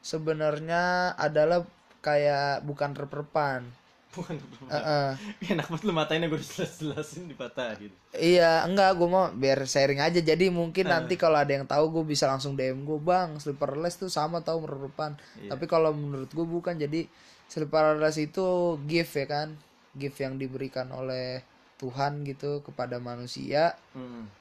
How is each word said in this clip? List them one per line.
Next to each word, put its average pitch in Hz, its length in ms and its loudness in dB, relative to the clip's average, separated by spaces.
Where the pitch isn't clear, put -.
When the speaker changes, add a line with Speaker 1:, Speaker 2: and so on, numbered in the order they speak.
Speaker 1:
sebenarnya 156 800 0
adalah 156 500 4
kayak 143 640 2
bukan 143 320 -4
rep-repan. 143 680 -2
Speaker 2:
Bukan 175 260 -10
rep-repan. - 340 -16
Speaker 1:
Heeh. 147 380 0
Speaker 2:
<laughs> 196 220 -6
Enak 156 160 0
banget 165 160 -6
lu 208 80 2
matainnya, 160 360 0
gue 156 80 -2
udah 151 120 -6
jelas-jelasin 156 800 -8
dipatahin. 117 640 -8
Speaker 1:
Iya, 165 520 6
enggak, 190 320 6
gue 170 120 4
mau 185 220 4
biar 135 340 2
sharing 139 360 2
aja. 170 200 4
Jadi 165 300 4
mungkin 170 340 0
Speaker 2:
Heeh. 180 120 2
Speaker 1:
nanti 160 200 0
kalau 165 200 4
ada 143 160 4
yang 139 140 0
tahu, 147 260 2
gue 160 160 0
bisa 147 180 0
langsung 135 280 0
D 135 140 -2
M 131 160 -4
gue, 151 140 -4
"Bang, 170 400 0
sleep 143 200 -6
paralysis 151 420 -4
tuh 190 100 -8
sama 165 300 -2
tau 160 220 -2
rep-repan." 147 520 -8
Speaker 2:
Iya. 107 140 -10
Speaker 1:
Tapi 143 140 -6
kalau 160 260 4
menurut 143 380 -6
gue 165 180 -4
bukan. 170 280 -4
Jadi 156 340 -4
sleep 156 220 -4
paralysis 156 580 4
itu 185 200 -2
gift 165 300 0
ya 139 120 -2
kan, 147 220 -4
gift 139 240 -8
yang 135 180 -4
diberikan 131 540 -6
oleh 127 520 -6
Tuhan 139 480 -4
gitu 143 380 -6
kepada 127 360 -8
manusia, 123 800 -2
Speaker 2:
Hmm. 120 500 -14